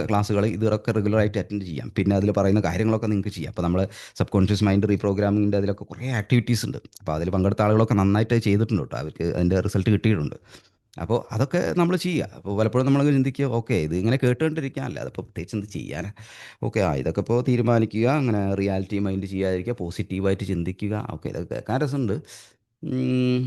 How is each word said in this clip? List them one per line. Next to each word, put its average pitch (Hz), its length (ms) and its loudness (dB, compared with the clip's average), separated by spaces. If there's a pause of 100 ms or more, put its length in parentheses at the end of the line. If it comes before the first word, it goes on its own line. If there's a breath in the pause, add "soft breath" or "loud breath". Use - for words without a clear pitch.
ക്ലാസ്സുകൾ 104 400 2
ഇതൊക്കെ 107 460 0
റെഗുലറായിട്ട് 104 460 2
അറ്റൻഡ് 101 280 -4
ചെയ്യാം. 82 260 -8
പിന്നെ 101 240 2
അതിൽ 101 160 2
പറയുന്ന 98 300 2
കാര്യങ്ങളൊക്കെ 110 460 0
നിങ്ങൾക്ക് 104 220 -2
ചെയ്യാം. 82 220 -8
അപ്പോൾ 90 100 -6
നമ്മൾ 90 200 2 (320 loud breath)
സബ് - 180 -2
കോൺഷ്യസ് 98 320 4
മൈൻഡ് 101 260 4
റീപ്രോഗ്രാമിങ്ങിൻ്റെ 101 680 2
അതിലൊക്കെ 98 280 -2
കുറേ 123 240 -10
ആക്ടിവിറ്റീസ് 117 560 2
ഉണ്ട്. - 140 -6 (180)
അപ്പോൾ - 160 -6
അതിൽ 82 160 -2
പങ്കെടുത്ത 98 320 2
ആളുകളൊക്കെ 107 340 4
നന്നായിട്ട് 104 420 2
ചെയ്തിട്ടുണ്ട് 107 460 2
കേട്ടോ. 62 140 -10
അവർക്ക് 76 300 -6
അതിൻ്റെ 90 320 2
റിസൾട്ട് 98 300 0
കിട്ടിയിട്ടുണ്ട്. 98 460 2 (640 loud breath)
അപ്പോൾ 110 220 -2 (120)
അതൊക്കെ 139 300 0 (120)
നമ്മൾ 170 240 2
ചെയ്യുക. 170 360 -2
അപ്പോൾ 98 220 -8
പലപ്പോഴും 110 300 2
നമ്മളങ്ങ് 139 280 4
ചിന്തിക്കുക, 135 340 0
"ഓക്കെ, 117 280 -2
ഇത് 78 200 0
ഇങ്ങനെ 110 220 2
കേട്ടുകൊണ്ടിരിക്കാനല്ല, 135 800 -2
അതിപ്പോൾ - 220 -10
പ്രത്യേകിച്ച് - 340 -8
എന്ത് 104 120 -4
ചെയ്യാനാ? 78 440 -8 (520 loud breath)
ഓക്കെ, 113 160 0
ആ, 90 160 4
ഇതൊക്കെ 80 260 -2
ഇപ്പോൾ 120 220 2
തീരുമാനിക്കുക, 117 680 2
അങ്ങനെ 123 300 2 (140)
റിയാലിറ്റി 98 440 -2
മൈൻഡ് 98 260 -2
ചെയ്യാതിരിക്കുക, 92 500 -2
പോസിറ്റീവായിട്ട് 95 680 -2
ചിന്തിക്കുക. 95 500 -4 (180)
ഓക്കെ, - 180 -8
ഇതൊക്കെ - 200 -8
കേൾക്കാൻ 110 300 -4
രസമുണ്ട്, 131 360 -2 (680 loud breath)
ഉം, 127 640 0